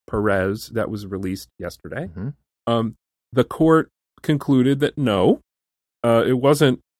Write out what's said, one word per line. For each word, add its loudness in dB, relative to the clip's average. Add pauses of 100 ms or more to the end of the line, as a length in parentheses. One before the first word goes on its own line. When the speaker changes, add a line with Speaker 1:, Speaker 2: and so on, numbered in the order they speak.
Speaker 1:
Perez -2
that -4
was -10
released -8 (100)
yesterday, -12
Speaker 2:
Mm-hmm. -12 (380)
Speaker 1:
um, -2 (380)
the 2
court 2 (340)
concluded 0
that -2
no, 2 (640)
uh, 4
it 2
wasn't 2 (180)